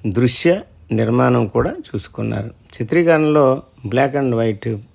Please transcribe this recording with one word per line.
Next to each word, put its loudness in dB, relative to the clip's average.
దృశ్య 2
నిర్మాణం 2
కూడా -2
చూసుకున్నారు. -8
చిత్రీకరణలో 2
black 0
and 0
white -2